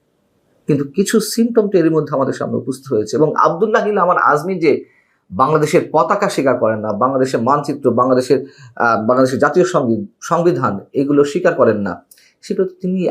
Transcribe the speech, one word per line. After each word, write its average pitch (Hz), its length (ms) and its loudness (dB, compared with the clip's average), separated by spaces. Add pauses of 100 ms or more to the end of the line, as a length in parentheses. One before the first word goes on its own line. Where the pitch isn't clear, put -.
(680)
কিন্তু 143 140 0 (120)
কিছু 196 200 0 (160)
সিমটম 226 360 0
তো 196 100 -2
এরই 160 180 2
মধ্যে 151 220 -2
আমাদের 135 220 -2
সামনে 117 220 -4
উপস্থিত 127 320 -8
হয়েছে। 107 260 -2
এবং 151 100 4 (160)
আব্দুল্লাহিল 202 580 0
আমান 175 140 2 (140)
আজমি 156 240 -2 (100)
যে 143 60 4 (600)
বাংলাদেশের 147 600 2
পতাকা 190 380 0
স্বীকার 135 340 0
করেন 110 220 0
না, 107 40 -4 (140)
বাংলাদেশের 131 380 0
মানচিত্র, 143 500 -2
বাংলাদেশের, 127 480 2 (440)
আহ, 117 140 2 (120)
বাংলাদেশের 127 340 2
জাতীয় 151 300 4
সঙ্গীত, 117 280 0 (200)
সংবিধান, 160 520 0 (200)
এগুলো 143 320 2
স্বীকার 175 340 0
করেন 110 260 4
না, 90 80 -6 (500)
সেটা 196 260 -4
তো - 120 -20
তিনি 185 180 -2 (120)